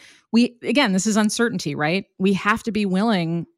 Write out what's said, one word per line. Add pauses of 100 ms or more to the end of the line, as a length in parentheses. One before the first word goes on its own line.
(320)
We,
again,
this
is
uncertainty,
right? (140)
We
have
to
be
willing (100)